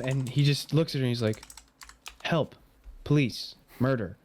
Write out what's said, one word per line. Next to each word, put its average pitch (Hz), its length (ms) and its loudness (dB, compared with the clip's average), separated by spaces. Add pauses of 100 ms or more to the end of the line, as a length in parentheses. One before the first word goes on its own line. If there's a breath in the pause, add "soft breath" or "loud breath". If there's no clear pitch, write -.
And 131 260 -2
he 143 140 2
just 143 300 2
looks 160 220 0
at 143 40 -2
her 131 60 0
and 123 40 2
he's 120 120 -2
like, 107 220 0 (800)
Help. 156 320 0 (480)
Police. 147 520 0 (240)
Murder. 117 460 0